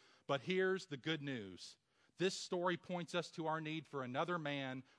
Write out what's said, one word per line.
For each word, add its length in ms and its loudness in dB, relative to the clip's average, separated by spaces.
But 140 2
here's 440 2
the 120 -6
good 260 0
news. 520 -6
This 160 4
story 420 0
points 380 -4
us 160 0
to 160 -2
our 120 2
need 280 -4
for 160 -4
another 340 0
man 460 -2